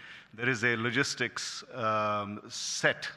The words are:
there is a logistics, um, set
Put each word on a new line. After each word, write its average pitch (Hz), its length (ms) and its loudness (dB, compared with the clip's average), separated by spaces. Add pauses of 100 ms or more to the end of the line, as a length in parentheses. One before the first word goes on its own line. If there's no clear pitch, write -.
(340)
there 120 160 0
is 117 160 2
a 120 100 6
logistics, 120 880 0 (100)
um, 107 760 0
set - 680 0